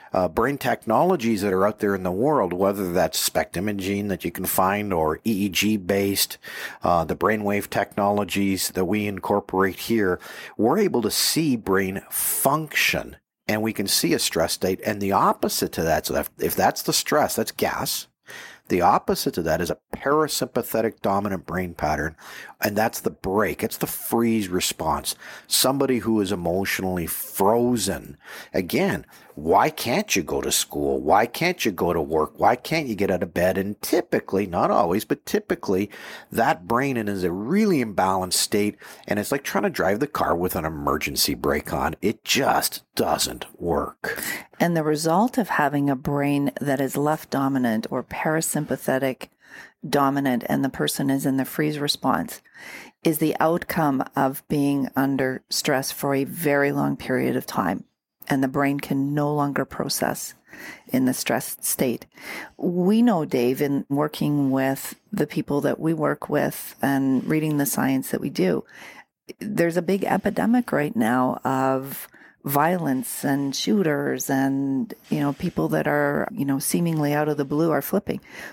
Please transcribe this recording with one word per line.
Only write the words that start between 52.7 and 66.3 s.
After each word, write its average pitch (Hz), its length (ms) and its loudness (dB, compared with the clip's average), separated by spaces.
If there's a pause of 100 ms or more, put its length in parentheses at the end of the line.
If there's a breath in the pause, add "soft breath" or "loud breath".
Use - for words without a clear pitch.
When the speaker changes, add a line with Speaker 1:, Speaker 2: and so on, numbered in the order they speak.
Speaker 2:
is 156 140 4
the 156 240 2
outcome 156 640 2 (120)
of 139 320 0
being 143 480 2
under 135 540 0
stress 135 420 0
for 139 240 0
a 135 80 2
very 143 480 2
long 143 240 0
period 131 400 -2
of 127 100 -2
time. - 380 -2 (440)
And 135 160 2
the 135 40 0
brain 143 320 0
can 139 340 0
no 147 180 2
longer 143 340 0
process - 680 -2 (540 loud breath)
in 131 180 2
the 127 80 2
stressed - 500 -2
state. - 440 -2 (500 loud breath)
We 185 460 4
know, 196 200 4
Dave, 131 380 2
in 139 260 0
working 147 640 0
with 135 460 0 (160)
the 147 160 0
people 143 340 -2
that 139 180 0
we 160 140 0
work 147 340 -2
with - 540 -2